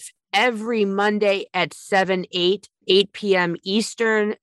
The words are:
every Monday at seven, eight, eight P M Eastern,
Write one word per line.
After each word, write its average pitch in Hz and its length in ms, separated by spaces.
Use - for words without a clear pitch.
every 220 540
Monday 202 680
at 170 180
seven, 190 580
eight, 185 380
eight 196 260
P 196 220
M 175 280
Eastern, 214 800